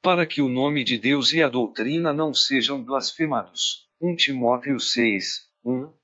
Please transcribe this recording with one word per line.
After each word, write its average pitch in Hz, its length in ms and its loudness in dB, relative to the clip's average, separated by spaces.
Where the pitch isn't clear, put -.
Para 175 260 4
que 147 140 -2
o 135 80 2
nome 135 340 0
de 120 140 0
Deus 131 360 2
e 160 80 4
a 143 80 4
doutrina 127 640 0
não 151 200 -2
sejam 135 500 0
blasfemados. 131 1040 -4
Um 175 160 -2
Timóteo 123 640 0
seis, 107 720 -2
um. 127 260 -4